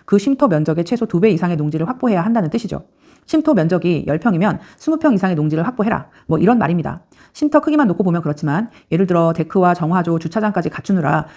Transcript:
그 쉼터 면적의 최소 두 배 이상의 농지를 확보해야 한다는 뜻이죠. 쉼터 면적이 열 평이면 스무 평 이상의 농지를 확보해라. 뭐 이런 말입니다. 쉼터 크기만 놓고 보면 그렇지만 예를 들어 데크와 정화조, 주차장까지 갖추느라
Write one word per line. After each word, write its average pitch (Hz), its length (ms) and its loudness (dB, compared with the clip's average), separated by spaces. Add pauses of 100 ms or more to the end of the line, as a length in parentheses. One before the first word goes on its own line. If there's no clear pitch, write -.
그 202 120 2
쉼터 262 300 2
면적의 160 380 2
최소 233 200 -2
두 180 140 0
배 214 100 4
이상의 175 280 0
농지를 151 300 -2
확보해야 233 360 0
한다는 214 260 0
뜻이죠. - 320 -6 (460)
쉼터 311 260 2
면적이 170 540 0
열 147 100 0
평이면 185 400 0 (200)
스무 311 200 -2
평 311 160 2
이상의 185 220 0
농지를 156 320 0
확보해라. 220 400 -2 (180)
뭐 160 140 0
이런 208 180 4
말입니다. 170 460 -2 (300)
쉼터 294 260 0
크기만 302 300 2
놓고 - 140 -2
보면 170 200 0
그렇지만 147 480 -4 (200)
예를 180 140 2
들어 170 280 2
데크와 175 420 2
정화조, 170 420 0
주차장까지 180 540 -2
갖추느라 156 640 -2